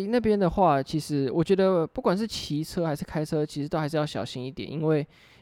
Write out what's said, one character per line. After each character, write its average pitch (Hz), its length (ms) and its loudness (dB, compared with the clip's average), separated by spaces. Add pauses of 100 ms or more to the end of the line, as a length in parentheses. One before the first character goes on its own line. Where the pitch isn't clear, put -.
那 240 100 2
边 220 200 4
的 185 100 4
话， 156 340 4
其 156 160 -2
实 139 320 0
我 160 140 2
觉 196 100 4
得 185 320 4
不 - 140 -8
管 226 160 2
是 220 100 -2
骑 151 380 -4
车 170 220 -4
还 160 100 -2
是 - 80 -8
开 - 180 -6
车， 151 220 0
其 147 180 -6
实 147 60 -6
都 165 100 -2
还 151 80 -2
是 143 120 -2
要 151 60 0
小 117 200 -6
心 127 180 -10
一 131 80 -8
点， - 200 -10
因 151 140 -6
为 156 220 2 (360)